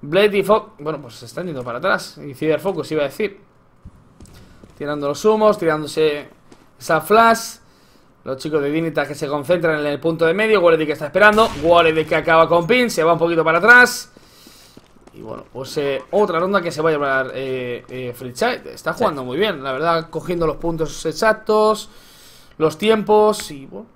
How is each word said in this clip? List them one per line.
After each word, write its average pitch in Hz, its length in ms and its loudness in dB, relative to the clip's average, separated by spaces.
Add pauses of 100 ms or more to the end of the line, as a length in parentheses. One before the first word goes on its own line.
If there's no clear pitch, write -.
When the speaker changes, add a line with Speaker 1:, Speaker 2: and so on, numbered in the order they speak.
Speaker 1:
Blade 196 340 2
y 190 60 0
Fo-, - 340 0
bueno, 147 240 -8
pues 117 140 -20
se - 100 -20
están 170 220 -10
yendo 135 160 -10
para 120 160 -8
atrás. 185 400 -4
Y 147 160 -14
Cyberfocus 156 560 -2
iba 156 100 -2
a 143 40 0
decir. 196 360 -8 (1400)
Tirando 147 300 -6
los 143 180 -4
humos, 214 320 4
tirándose 151 720 -2 (500)
esa 160 220 0
flash. 226 540 2 (680)
Los 135 120 -8
chicos 151 240 -4
de 139 80 -2
Dignitas 151 380 -2
que 143 80 -10
se 156 120 -8
concentran 156 520 0
en 147 80 -2
el 143 120 -4
punto 160 280 0
de 165 80 2
medio. 214 260 2
Wallet 165 240 4
que 147 60 -4
está 147 160 -6
esperando. 208 420 4 (140)
Wallet 160 420 4
que 165 100 -2
acaba 160 320 4
con 165 200 2
pin. 240 240 2
Se 160 120 -2
va 170 100 4
un 156 60 0
poquito 165 240 0
para 160 140 2
atrás. 240 560 4 (1000)
Y 107 100 -20
bueno, 113 300 -14
pues, 127 260 -12
eh, 139 240 -2 (100)
otra 185 280 2
ronda 190 220 0
que 170 100 -6
se 151 100 -6
va 160 100 2
a - 20 2
llevar, 135 400 0
eh, 127 560 -6
eh, 127 260 -10
Flipside. 131 580 -6
Está - 200 -8
Speaker 2:
Sí. - 60 -10
Speaker 1:
jugando 160 260 -2
muy 123 120 -6
bien, 185 260 -2
la 135 100 -6
verdad, 160 360 -2
cogiendo 170 380 -4
los 147 100 -4
puntos 160 480 -6
exactos, 214 840 0 (680)
los 156 200 0
tiempos 214 720 2
y 139 140 -16
bueno 208 300 -18